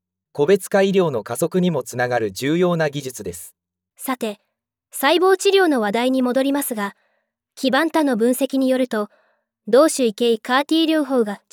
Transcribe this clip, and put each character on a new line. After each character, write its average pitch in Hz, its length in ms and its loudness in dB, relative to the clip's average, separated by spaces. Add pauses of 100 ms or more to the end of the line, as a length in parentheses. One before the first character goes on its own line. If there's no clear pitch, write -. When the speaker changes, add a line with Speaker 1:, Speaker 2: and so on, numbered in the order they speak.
(320)
Speaker 1:
個 147 160 -2
別 190 220 2
化 196 120 2
医 196 80 2
療 180 220 2
の 110 120 -4
加 117 120 -8
速 - 240 -2
に 180 100 2
も 151 140 -2
つ - 140 -10
な 123 100 0
が 123 100 0
る 110 140 -2
重 143 260 -2
要 175 200 0
な 160 120 0
技 143 140 -8
術 127 200 -12
で 90 100 -10
す。 - 220 -18 (400)
Speaker 2:
さ - 220 -8
て、 214 220 -8 (520)
細 302 260 2
胞 370 200 4
治 392 120 0
療 381 180 4
の 269 140 0
話 202 100 -2
題 240 200 0
に 262 120 0
戻 247 180 0
り 277 100 0
ま 285 120 -2
す 262 100 -8
が、 202 220 -8 (580)
キ - 160 -2
バ 262 140 2
ン 330 80 -2
タ 320 120 0
の 262 140 0
分 233 140 2
析 269 260 -2
に 262 120 2
よ 254 100 2
る 262 80 0
と、 208 220 -4 (580)
同 254 200 6
種 269 200 0
異 214 80 0
形 233 240 0
カ 254 200 0
ー 285 60 -2
テ 320 100 0
ィ 320 100 2
療 311 180 2
法 254 200 0
が 202 180 -6 (100)